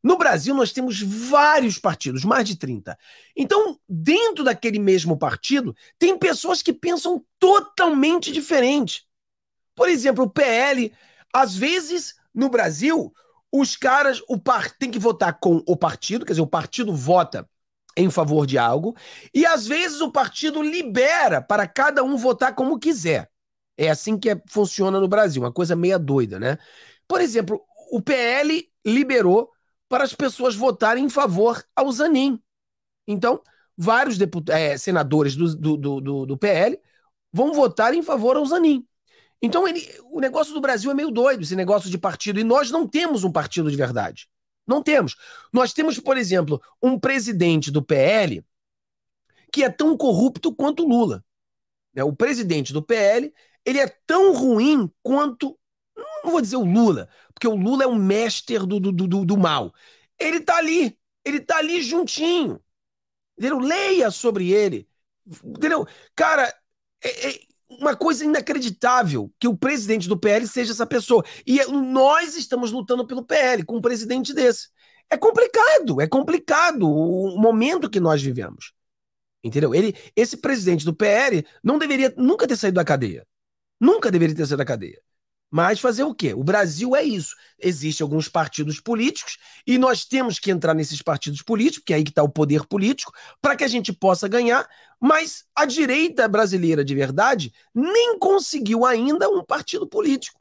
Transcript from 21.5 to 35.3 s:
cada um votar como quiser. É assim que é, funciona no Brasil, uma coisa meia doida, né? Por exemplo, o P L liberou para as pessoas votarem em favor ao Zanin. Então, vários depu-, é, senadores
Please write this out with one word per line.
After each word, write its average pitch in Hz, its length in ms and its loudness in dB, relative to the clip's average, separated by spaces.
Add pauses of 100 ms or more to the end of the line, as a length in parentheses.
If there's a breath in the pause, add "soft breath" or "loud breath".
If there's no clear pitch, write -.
cada 269 340 0
um 269 140 0
votar 254 380 0
como 262 240 -2
quiser. 165 520 -2 (460)
É 156 140 0
assim 208 280 -2
que 220 120 0
é, 185 180 -2
funciona 190 500 0
no 190 80 2
Brasil, 185 360 2
uma 120 100 -4
coisa 170 240 -2
meia 180 220 0
doida, 127 420 0
né? 131 160 -2 (500 soft breath)
Por 349 140 0
exemplo, 214 400 -2 (320)
o 233 80 -2
P 285 140 0
L 285 540 0 (160)
liberou 233 680 2 (400)
para 269 140 0
as 262 100 -6
pessoas 247 420 -2
votarem 233 480 0
em 269 60 0
favor 226 520 0 (140)
ao 269 160 0
Zanin. 269 480 0 (640)
Então, 208 360 -2 (340)
vários 226 400 0
depu-, 175 320 -2
é, 156 300 0
senadores 147 580 0